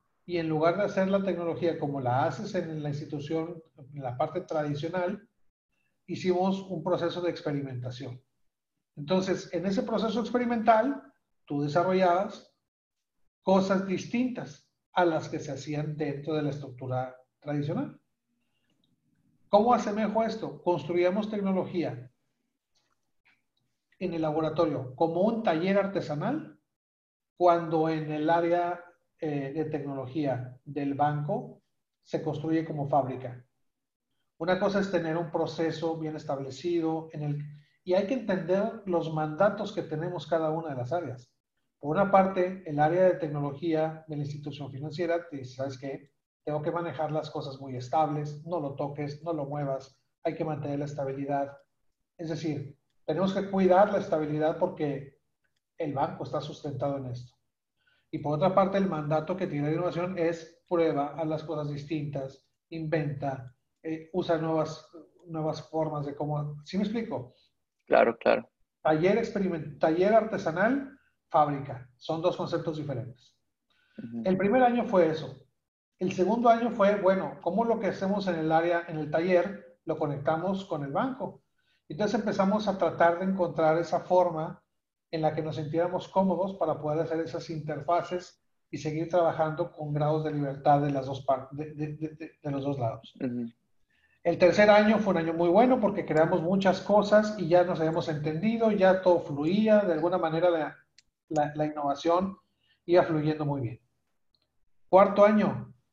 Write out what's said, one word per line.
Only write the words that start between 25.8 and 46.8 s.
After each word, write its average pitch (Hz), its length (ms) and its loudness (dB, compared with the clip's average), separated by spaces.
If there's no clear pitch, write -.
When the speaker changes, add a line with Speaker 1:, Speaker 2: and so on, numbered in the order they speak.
Speaker 1:
cuando 165 520 4
en 156 220 -4
el 151 180 -2
área, 175 540 2
eh, 143 340 -4
de 156 120 -4
tecnología 139 1000 -4
del 143 280 -4
banco 147 680 -2
se - 180 -6
construye 156 440 -2
como 147 220 -4
fábrica. 127 580 -2
Una 185 220 0
cosa 196 200 2
es 190 120 -2
tener 165 260 0
un 170 140 -4
proceso 160 680 -2
bien 156 160 -6
establecido 160 960 -4
en 156 100 -8
el, 147 180 -2
y 180 100 0
hay 202 140 2
que 269 80 -2
entender 196 720 -2
los 160 280 -2
mandatos 185 580 0
que 175 120 -6
tenemos 170 440 -6
cada 160 220 0
una 160 200 -4
de 139 60 -8
las 123 160 -6
áreas. 160 400 -6
Por 147 160 -4
una 196 140 2
parte, 190 560 4
el 147 140 -2
área 170 240 4
de 180 120 6
tecnología 156 920 -2
de 151 80 -8
la 147 80 -4
institución 147 480 -8
financiera 165 580 -4
te 143 80 -10
dice, 127 180 -12
"¿Sabes 135 220 -6
qué? 139 340 -12
Tengo 151 180 -4
que 160 100 -2
manejar 160 400 -4